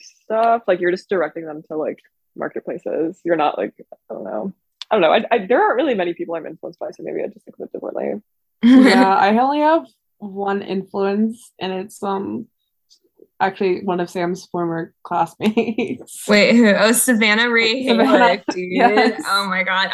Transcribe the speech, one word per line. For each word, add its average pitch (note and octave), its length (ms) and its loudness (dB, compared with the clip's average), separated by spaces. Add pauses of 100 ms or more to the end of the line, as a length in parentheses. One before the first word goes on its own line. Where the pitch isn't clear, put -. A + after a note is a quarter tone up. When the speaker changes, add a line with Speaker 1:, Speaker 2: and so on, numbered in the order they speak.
(240)
Speaker 1:
stuff. A3+ 440 0
Like, F3+ 120 0
you're F3+ 120 0
just - 180 -8
directing E3 360 -4
them D#3 240 -12
to, D#3+ 80 -8
like, C#3+ 220 -6 (380)
marketplaces. - 880 -8
You're E3+ 100 0
not, D3 220 -2
like, G2+ 160 -6 (360)
I - 40 -12
don't - 100 -12
know. G3 300 -8 (360)
I - 60 2
don't G#3 60 2
know. D#3+ 100 4
I, A3 180 2
I, A3+ 160 0
there B3 160 2
aren't G#4 140 0
really C4+ 200 0
many F3 180 -2
people E3+ 220 -8
I'm D#3+ 100 -10
influenced E3 340 -14
by, - 120 -10
so - 120 -18
maybe D3+ 180 -8
I - 60 -6
just - 180 -16
think - 140 -20
of - 60 -12
it - 80 -20
differently. - 420 -6
Speaker 2:
<laughs> - 160 -16 (320)
Speaker 3:
Yeah, A3 520 6
I G3 240 4
only C#4 220 0
have D#4 260 2 (320)
one G3 420 -6
influence, G3+ 960 -4
and F#3 140 -6
it's, F#3+ 300 -10
um, G3+ 440 -6 (920)
actually F#3+ 440 -2
one F3+ 160 -2
of F3 100 -4
Sam's F3+ 360 -6
former E3+ 480 -6 (100)
classmates. G#3+ 1200 -4
<laughs> - 20 -12
Speaker 2:
Wait, G#3 280 4
who? A#3 140 8
Oh, G3+ 220 4
Savannah A3+ 580 2
Ray A#3 380 0
Speaker 3:
Savannah, A#3+ 500 4
Speaker 2:
Hayek, - 60 -14 (100)
dude. F3+ 180 -6
Speaker 3:
yes. A#3 560 2
Speaker 2:
Oh G3 200 0
my F#3 160 -2
God. F#3+ 300 -2